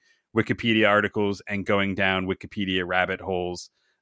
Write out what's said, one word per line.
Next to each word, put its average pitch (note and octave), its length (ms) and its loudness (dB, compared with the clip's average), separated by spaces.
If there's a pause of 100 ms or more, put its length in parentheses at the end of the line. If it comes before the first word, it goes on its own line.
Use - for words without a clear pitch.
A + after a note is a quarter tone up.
(360)
Wikipedia A2 520 2
articles G2+ 580 2
and G2 200 -6
going G2 280 0
down F#2+ 320 0
Wikipedia F#2 600 -4
rabbit F2+ 340 0
holes. F2+ 500 -6 (320)